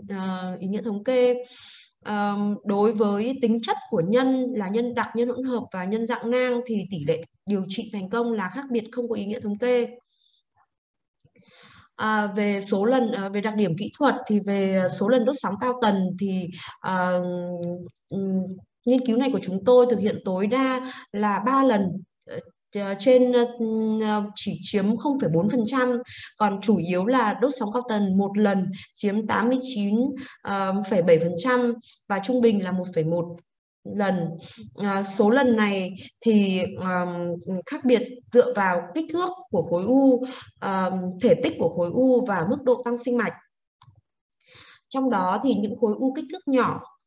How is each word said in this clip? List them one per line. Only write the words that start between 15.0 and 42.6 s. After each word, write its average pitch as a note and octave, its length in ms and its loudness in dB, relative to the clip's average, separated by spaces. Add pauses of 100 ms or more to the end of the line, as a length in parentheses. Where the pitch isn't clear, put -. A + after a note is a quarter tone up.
lần A#3+ 160 4
đốt C#4 140 2
sóng G3 220 -4
cao B3 200 0
tần G3 380 2
thì, F#3 280 -2 (320)
à, F3+ 400 0 (880)
ừm, F#3+ 320 -2 (440)
nghiên B3+ 200 4
cứu A3+ 120 2
này C4+ 140 2
của G#3 120 0
chúng F#3+ 220 -4
tôi B3 240 8
thực G#3 100 2
hiện G#3 160 0 (100)
tối G3 220 0
đa C4 440 0 (200)
là G#3 340 0
ba C4+ 180 2
lần, A3 180 4 (440)
ờ, - 140 -12 (360)
ờ, G3 240 -4
trên, B3+ 320 6
ờ, A#3+ 140 4 (140)
ừm, A3 420 0
ờ, G#3+ 220 0 (120)
chỉ E3+ 260 -6
chiếm G#3 360 0
không C#4 220 0
phẩy D#3+ 140 0
bốn F3 160 2
phần B3 160 2
trăm, B3+ 240 0 (480)
còn G3 240 0
chủ G#3 160 4
yếu F3+ 280 0
là A3+ 360 2
đốt C#4 180 4
sóng G#3 140 -2
cao A#3+ 160 -2
tần G3+ 280 2
một G3 200 2
lần G3 340 2 (240)
chiếm G#3 320 -2
tám G#3+ 220 2
mươi C4 120 2
chín, G#3 340 -2 (460)
ờ, G3 320 -2 (160)
phẩy F#3+ 120 2
bảy E3 180 6
phần E3+ 140 0 (100)
trăm B3 300 2 (360)
và G3 140 -2
trung B3+ 180 0
bình G#3 220 4
là F3+ 80 -4
một F#3 140 -2 (100)
phẩy D#3+ 80 2
một E3+ 220 0 (720)
lần. G3 180 0 (640)
À, G3 260 -2
số G#3 260 0
lần B3 260 4
này G3 380 -2 (280)
thì, G3 400 4 (180)
ờm, F3+ 300 -2 (560)
khác C#4+ 200 -6
biệt B3 180 4 (300)
dựa - 200 6
vào F#3 280 0 (140)
kích D#4+ 180 -4
thước F4+ 160 -2 (200)
của F3 120 0
khối F3 220 -2
u, C4 400 6 (360)
ờm, F#3+ 340 -2 (280)
thể G3 220 6
tích D#4+ 160 0
của F3 100 2
khối F3 240 -2
u B3+ 320 4
và F3+ 240 0
mức C#4 140 -2